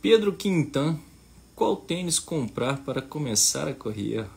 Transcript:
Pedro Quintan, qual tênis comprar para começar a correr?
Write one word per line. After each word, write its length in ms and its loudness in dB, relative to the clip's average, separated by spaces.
Pedro 320 6
Quintan, 640 0
qual 200 2
tênis 420 -4
comprar 640 -4
para 200 -6
começar 680 0
a 80 -6
correr? 500 -6